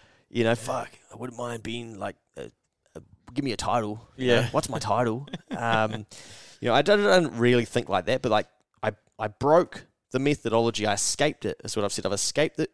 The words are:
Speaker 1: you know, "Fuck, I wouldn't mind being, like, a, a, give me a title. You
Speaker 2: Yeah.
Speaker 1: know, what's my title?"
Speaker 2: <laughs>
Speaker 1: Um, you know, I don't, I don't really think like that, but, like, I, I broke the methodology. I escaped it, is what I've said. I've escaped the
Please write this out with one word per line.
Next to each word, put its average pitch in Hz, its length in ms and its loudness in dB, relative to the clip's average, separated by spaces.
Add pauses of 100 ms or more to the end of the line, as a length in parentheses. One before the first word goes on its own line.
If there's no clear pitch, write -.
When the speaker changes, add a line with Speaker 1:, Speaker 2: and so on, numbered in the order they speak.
(300)
Speaker 1:
you 117 140 0
know, 113 100 4
"Fuck, 120 380 -4 (200)
I - 40 -20
wouldn't 117 240 -12
mind 120 240 -8
being, 113 340 -10
like, 98 200 -8 (200)
a, 58 140 -12 (440)
a, 90 60 -14 (320)
give 139 100 -4
me 131 80 -2
a 101 60 -4
title. 107 580 -2
You 127 120 -2
Speaker 2:
Yeah. 117 140 6
Speaker 1:
know, 117 100 -2
what's 151 180 -2
my - 100 -6
title?" 117 480 -2 (120)
Speaker 2:
<laughs> - 180 -12
Speaker 1:
Um, 110 480 0 (560)
you 120 80 -2
know, 113 60 4
I 139 80 6
don't, 202 220 4
I 190 140 6
don't 156 160 0
really 120 300 4
think - 240 -2
like 92 160 0
that, 127 160 0
but, 117 100 0
like, 107 160 2 (360)
I, 107 80 0 (260)
I 107 120 -4
broke 151 580 2 (240)
the 131 80 -2
methodology. 117 680 2
I 104 80 2
escaped - 520 -2
it, 95 180 -4
is - 120 -10
what 104 80 0
I've 101 80 0
said. - 140 -4
I've 98 80 0
escaped - 440 -2
the - 160 -2